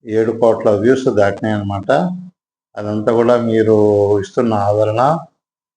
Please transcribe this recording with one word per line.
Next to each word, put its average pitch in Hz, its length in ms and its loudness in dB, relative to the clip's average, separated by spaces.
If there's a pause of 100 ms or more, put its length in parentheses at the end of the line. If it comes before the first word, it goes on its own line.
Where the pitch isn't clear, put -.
ఏడు 113 260 -2
కోట్ల 113 380 2
వ్యూస్ 117 380 2
దాటినాయి 104 480 0
అన్నమాట. 101 360 -4 (880)
అదంతా 107 340 -4
కూడా 117 260 2
మీరు 104 840 2
ఇస్తున్న 113 340 -2
ఆదరణ, 107 640 0 (600)